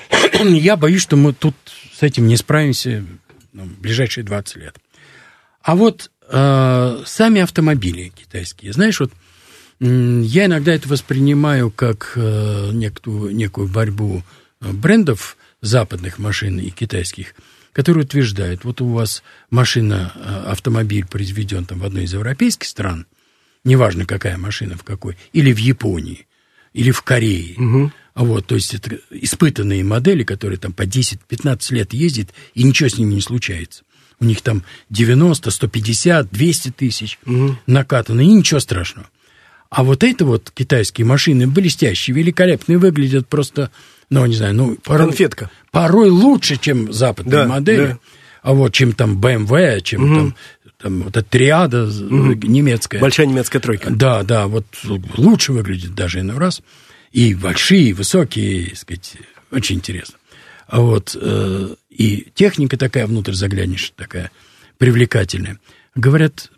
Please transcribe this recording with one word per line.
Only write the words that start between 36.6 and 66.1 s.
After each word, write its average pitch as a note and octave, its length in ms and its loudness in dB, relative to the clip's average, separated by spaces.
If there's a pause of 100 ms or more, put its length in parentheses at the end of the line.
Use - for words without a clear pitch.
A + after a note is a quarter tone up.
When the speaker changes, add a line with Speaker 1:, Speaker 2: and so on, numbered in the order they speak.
Speaker 1:
тысяч A2+ 540 -6
Speaker 2:
Мгм. B2+ 320 0 (100)
Speaker 1:
накатано, B2+ 540 2
и D3 60 6
ничего F3+ 320 6
страшного. - 480 -6 (600)
А C3+ 140 0
вот C3+ 200 2
это A#3+ 220 2
вот - 260 0
китайские A#2 540 0
машины C3 420 4
блестящие, C#3 720 0
великолепные, E3+ 600 2
выглядят C#3 480 2
просто, C#3+ 440 -4 (380)
ну, C3+ 160 4
не A#2 100 2
знаю, G#2 200 0
ну, A#2+ 280 2
порой D#3 240 4
Speaker 2:
Конфетка. D3 440 -2 (200)
Speaker 1:
порой F3+ 380 4
лучше, F#3 480 4
чем A#2 340 -2
западные A#2+ 520 0
Speaker 2:
Да, B2 40 0
Speaker 1:
модели. C#3+ 380 2
Speaker 2:
да. B2+ 140 -4 (420)
Speaker 1:
А C3+ 120 2
вот C3+ 200 4
чем A#2+ 200 2
там G#2 280 0
Б B2+ 120 4
М A2 120 -2
В, B2 360 2
чем - 200 -4
Speaker 2:
Мгм. D3 140 4
Speaker 1:
там, D3 200 0 (460)
там F#2+ 220 -4
вот G2 120 -6
эта A2 80 0
триада B2+ 680 2
з-, G#2 140 -6
Speaker 2:
Мгм. C3 360 2 (120)
Speaker 1:
немецкая. B2 480 2
Speaker 2:
Большая C#3 280 2
немецкая C3 320 -2
тройка. A2 320 -4
Speaker 1:
Да, A2+ 320 2
да, G#2 240 0
вот G#2+ 180 -4 (520)
лучше C#3+ 360 4
выглядит F#2 400 -4
даже F#2 280 -4
иной G2+ 160 -6
раз. F3 240 -4 (500)
И A#2 240 2
большие, A2 540 2
и G2 40 0
высокие, G2+ 760 -2
так F2 80 -16
сказать, - 360 -16 (380)
очень G2+ 260 -4
интересно. F2+ 380 -10 (520)
А A#2+ 140 2
вот, A2+ 380 0
э, G2 560 -4 (140)
и G#2 460 -2
техника D3 420 2
такая, A#2+ 300 -2
внутрь G#2+ 260 -4
заглянешь, F#2+ 600 -4
такая - 360 -12 (460)
привлекательная. A2+ 800 0 (360)
Говорят, C#3 640 2